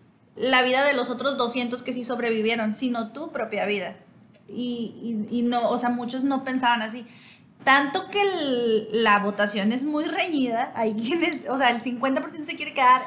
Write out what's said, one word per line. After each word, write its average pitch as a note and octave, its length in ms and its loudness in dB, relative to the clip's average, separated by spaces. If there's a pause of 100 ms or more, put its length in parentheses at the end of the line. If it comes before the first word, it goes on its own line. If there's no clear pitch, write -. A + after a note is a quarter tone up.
(360)
la B3+ 280 4
vida B3+ 200 2
de C#4+ 100 4
los B3 180 -2
otros B3 260 -2
doscientos B3 460 -2
que B3+ 100 -6
sí B3 100 -6
sobrevivieron, A3+ 680 0
sino A#3+ 400 -4
tu D4+ 180 -10
propia G#3+ 340 -4
vida. G3 300 -2 (520)
Y, A#3 840 -6
y, A#3+ 80 0
y - 40 0
no, A#3+ 260 0
o A#3+ 80 0
sea, A#3+ 120 0
muchos A#3+ 340 -4
no C4+ 200 0
pensaban B3+ 380 2
así. A3 240 -8 (580)
Tanto C#4 460 4
que G#4 120 -2
el, A#3+ 840 2
la G3+ 160 6
votación G#3 520 0
es B3+ 120 -2
muy D4+ 220 0
reñida. C4+ 720 0
Hay A3 200 0
quienes, D4+ 520 -2
o B3+ 100 -2
sea, C4 120 4
el A#3 120 0
cincuenta C4 400 -2
por D#4+ 100 -8
ciento D#4 180 -8
se E4 80 -6
quiere D4 160 -8
quedar, B3+ 340 6